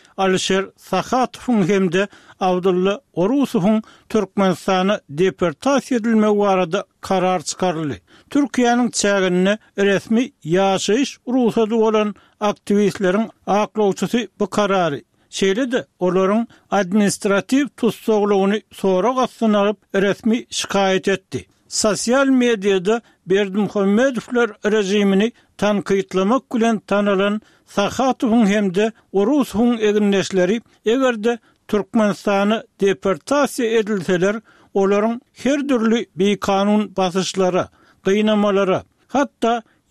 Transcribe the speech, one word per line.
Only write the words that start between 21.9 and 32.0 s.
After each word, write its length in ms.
mediada 760
Berdimuhammedow 1200
rejimini 600
tanqytlamak 840
bilen 260
tanalan 640
Sakatowyň 720
hemde 440
Orusowyň 720
eginleşleri 760
egerde 540
Türkmenistany 880